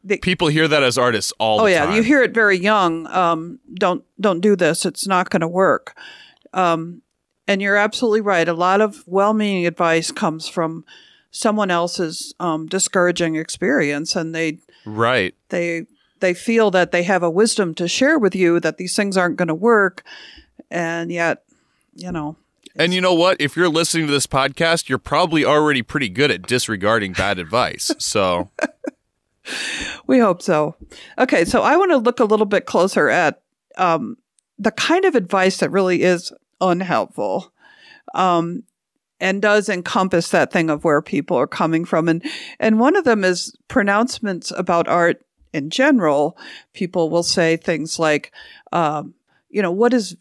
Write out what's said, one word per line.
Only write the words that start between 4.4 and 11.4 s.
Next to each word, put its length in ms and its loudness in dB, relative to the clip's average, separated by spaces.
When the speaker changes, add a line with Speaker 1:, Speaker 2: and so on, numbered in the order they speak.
Speaker 1:
do 160 4
this. 280 0
It's 220 -6
not 240 0
gonna 160 0
work." 500 0
Um, 500 -2
and 160 0
you're 140 0
absolutely 440 0
right. 280 0
A 40 -2
lot 280 2
of 260 -2
well-meaning 580 0
advice 460 0
comes 380 -4
from 360 -4
someone 400 -2